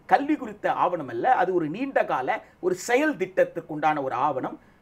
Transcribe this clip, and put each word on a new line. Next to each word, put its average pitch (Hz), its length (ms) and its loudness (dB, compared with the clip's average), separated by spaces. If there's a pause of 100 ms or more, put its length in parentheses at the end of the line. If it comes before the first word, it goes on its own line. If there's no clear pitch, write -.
கல்வி 285 300 4
குறித்த 208 380 -4
ஆவணம் 160 340 0
அல்ல, 139 260 0
அது 185 200 2
ஒரு 165 160 0
நீண்ட 247 360 -2
கால 160 380 -2 (160)
ஒரு 180 160 -2
செயல் 254 420 0
திட்டத்திற்குண்டான 160 880 0
ஒரு 127 120 -2
ஆவணம். 147 440 -2 (220)